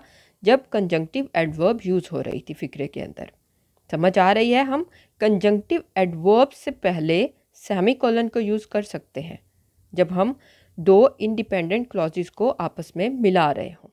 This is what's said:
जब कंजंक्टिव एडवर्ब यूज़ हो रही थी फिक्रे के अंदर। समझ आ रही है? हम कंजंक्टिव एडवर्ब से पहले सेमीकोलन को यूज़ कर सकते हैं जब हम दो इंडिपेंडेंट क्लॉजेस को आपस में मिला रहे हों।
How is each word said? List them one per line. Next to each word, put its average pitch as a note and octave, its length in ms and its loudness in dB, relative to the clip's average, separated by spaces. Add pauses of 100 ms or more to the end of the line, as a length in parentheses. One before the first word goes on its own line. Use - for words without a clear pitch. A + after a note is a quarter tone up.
(440)
जब B3+ 260 2
कंजंक्टिव F3+ 680 -2
एडवर्ब E3 500 0
यूज़ F3+ 260 -2
हो C3 100 -4
रही - 280 -8
थी D#3 40 -12
फिक्रे D#3 340 -8
के - 140 -12
अंदर। - 300 -14 (580)
समझ F3 300 0
आ F#3 120 6
रही A3+ 200 2
है? B3+ 120 4
हम C#4 220 -4 (360)
कंजंक्टिव G#3 640 2 (140)
एडवर्ब F#3+ 520 2
से - 220 -12
पहले F3 580 -2 (260)
सेमीकोलन A3+ 720 0
को A#3 120 -6
यूज़ G#3+ 280 -2
कर G#3 160 -4
सकते - 380 -12
हैं E3 180 -14 (540)
जब F3 180 0
हम G3+ 240 0 (420)
दो G3 420 4
इंडिपेंडेंट G#3+ 720 -4
क्लॉजेस F3 380 -4
को A3+ 200 -2
आपस E3+ 480 -6
में A#3 120 -2
मिला F#3 420 2
रहे - 180 -8
हों। - 240 -20